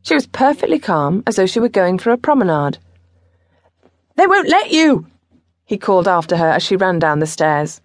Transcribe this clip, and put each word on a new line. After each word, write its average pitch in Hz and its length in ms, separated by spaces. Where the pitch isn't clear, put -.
She - 120
was 277 140
perfectly 285 500
calm, 165 480
as 220 120
though 190 80
she 220 160
were 240 80
going 180 160
for 233 140
a 247 60
promenade. 180 600
"They 370 100
won't 381 220
let 320 220
you!" 294 340
he 208 140
called 185 280
after 175 300
her 165 140
as 143 140
she 190 120
ran 185 240
down 151 200
the 156 180
stairs. 151 480